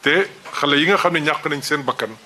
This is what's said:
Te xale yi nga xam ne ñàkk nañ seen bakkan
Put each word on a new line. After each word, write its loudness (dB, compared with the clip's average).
Te 2
xale 0
yi 2
nga 4
xam 2
ne 0
ñàkk -2
nañ -4
seen -2
bakkan -4